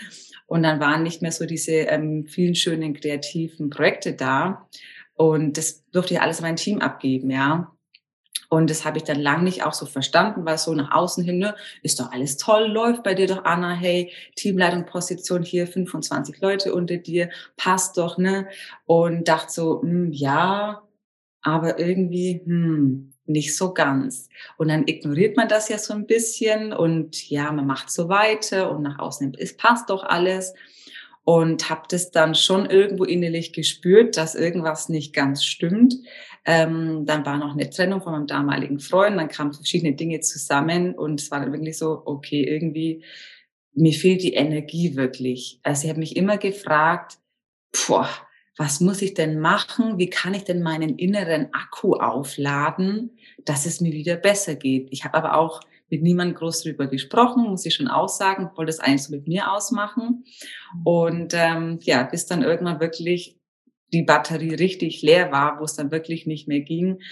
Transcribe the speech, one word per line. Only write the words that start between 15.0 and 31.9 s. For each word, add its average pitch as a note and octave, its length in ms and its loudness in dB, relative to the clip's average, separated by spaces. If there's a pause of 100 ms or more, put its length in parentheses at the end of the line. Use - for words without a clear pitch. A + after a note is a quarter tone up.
hier, F3 240 -2
fünfundzwanzig E3+ 760 -6
Leute G3 340 0
unter F3 240 -2
dir, F3 320 -2 (260)
passt F#3 400 0
doch, E3+ 220 -2
ne? F#3+ 280 0 (400)
Und E3+ 400 4
dachte D#3 260 2
so, E3 300 -2
hm, F3 300 0
ja, F3+ 720 0 (600)
aber D#3+ 380 0
irgendwie, F3+ 640 0
hm, D#3 680 2 (140)
nicht D3+ 300 0
so F#3 180 -2
ganz. C#3 540 0 (300)
Und D#3 100 0
dann D#3 180 2
ignoriert D#3 500 0
man A3 120 2
das G#3+ 200 2
ja G#3+ 100 -4
so G#3+ 160 -8
ein G#3 120 -6
bisschen A3 640 0
und E3 580 -2
ja, D3 200 -2
man D3 160 -2
macht C3+ 240 -4
so E3+ 180 -4
weiter G3+ 640 2
und D3+ 120 -4
nach C#3+ 160 -6
außen - 280 -6
hin, C#3 140 -6
es - 160 -8
passt A#3+ 340 2
doch G3 140 -4
alles. F#3 500 0 (720)
Und E3 440 4
hab - 180 -8
das F3 220 -2